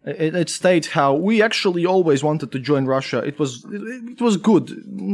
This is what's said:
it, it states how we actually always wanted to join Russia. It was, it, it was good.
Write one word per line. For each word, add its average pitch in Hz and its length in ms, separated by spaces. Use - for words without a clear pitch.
it, 160 300
it 170 140
states 180 400
how 143 260
we 208 260
actually 190 420
always 175 400
wanted 151 280
to 135 80
join 135 260
Russia. 131 400
It 143 140
was, 127 320
it, 202 100
it - 80
was 220 160
good. 202 340